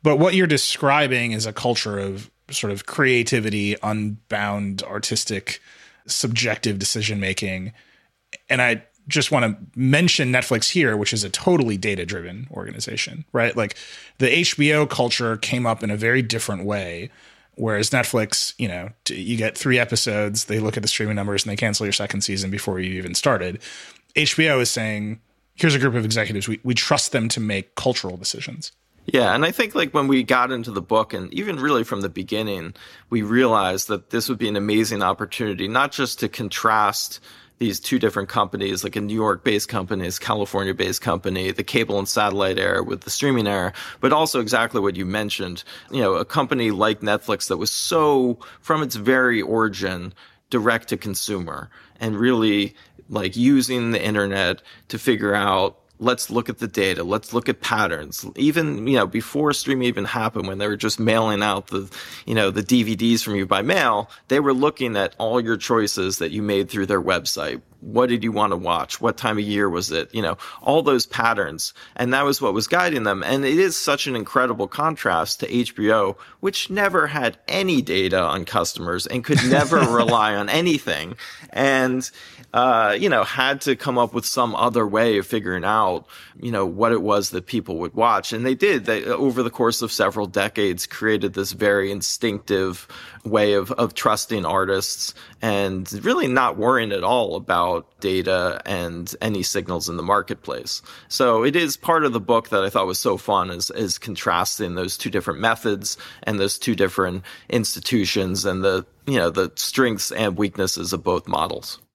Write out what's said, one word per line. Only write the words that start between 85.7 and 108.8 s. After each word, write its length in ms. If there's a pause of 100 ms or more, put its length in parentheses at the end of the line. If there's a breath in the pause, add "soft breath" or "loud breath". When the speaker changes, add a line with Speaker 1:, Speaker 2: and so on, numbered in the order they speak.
Speaker 2:
you 100
know, 140
what 260
it 100
was 280
that 160
people 320
would 160
watch. 400
And 120
they 100
did. 300
They, 200
over 380
the 60
course 320
of 100
several 340
decades, 600
created 460
this 180
very 400
instinctive 960 (360 loud breath)
way 300
of, 200
of 200
trusting 520
artists 680 (280 loud breath)
and 500 (120)
really 240
not 300
worrying 340
at 120
all 320
about 640
data 640
and 560
any 220
signals 440
in 100
the 60
marketplace. 760 (260 loud breath)
So 360
it 120
is 220
part 280
of 80
the 60
book 300
that 140
I 60
thought 180
was 120
so 180
fun 340
is, 200
is 260
contrasting 800
those 220
two 120
different 300
methods 580 (260 loud breath)
and 160
those 180
two 180
different 480 (260 loud breath)
institutions 960
and 180
the, 220 (200)